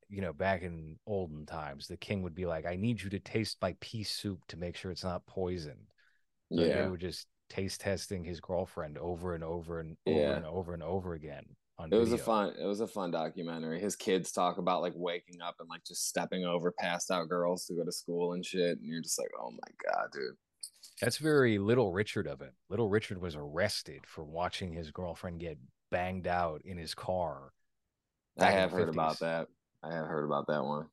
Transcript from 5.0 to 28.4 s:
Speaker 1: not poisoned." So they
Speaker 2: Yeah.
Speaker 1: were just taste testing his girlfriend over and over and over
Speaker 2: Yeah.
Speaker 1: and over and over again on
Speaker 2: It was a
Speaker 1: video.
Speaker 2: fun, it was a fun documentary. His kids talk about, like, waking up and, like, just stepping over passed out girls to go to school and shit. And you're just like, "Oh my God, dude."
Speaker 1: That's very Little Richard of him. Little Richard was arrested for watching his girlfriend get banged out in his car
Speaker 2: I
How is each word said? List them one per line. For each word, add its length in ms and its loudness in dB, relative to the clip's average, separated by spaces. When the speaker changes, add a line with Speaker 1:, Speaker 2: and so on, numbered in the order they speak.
Speaker 1:
not 220 -2
poisoned." 680 -4
So 80 6
they 80 6
Speaker 2:
Yeah. 180 4
Speaker 1:
were 100 -2
just 300 -6
taste 320 -2
testing 420 -2
his 160 -6
girlfriend 580 -2
over 380 -2
and 80 -4
over 360 -4
and 260 -8
over 140 4
Speaker 2:
Yeah. 160 4
Speaker 1:
and 100 -4
over 280 -4
and 100 -6
over 300 -2
again 420 -12
on 120 -4
Speaker 2:
It 60 8
was 160 8
a 40 2
Speaker 1:
video. 80 -2
Speaker 2:
fun, 300 4
it 100 -4
was 160 0
a 60 0
fun 240 -2
documentary. 680 -2
His 140 0
kids 360 2
talk 280 2
about, 240 2
like, 120 0
waking 460 -4
up 180 -6
and, 80 -14
like, 160 -10
just 240 -4
stepping 380 -2
over 260 2
passed 400 -2
out 180 2
girls 360 2
to 100 -6
go 80 0
to 80 -4
school 420 -2
and 120 -4
shit. 320 2
And 100 -10
you're 140 -4
just 180 -2
like, 200 -4
"Oh 120 -8
my 400 -6
God, 220 0
dude." 240 -6
Speaker 1:
That's 160 2
very 400 6
Little 340 6
Richard 360 0
of 140 -6
him. 140 -14
Little 200 2
Richard 280 2
was 180 -4
arrested 680 -2
for 180 -12
watching 480 -4
his 200 -6
girlfriend 480 -6
get 180 -6
banged 360 0
out 360 2
in 140 -8
his 180 -6
car 560 -2
Speaker 2:
I 40 6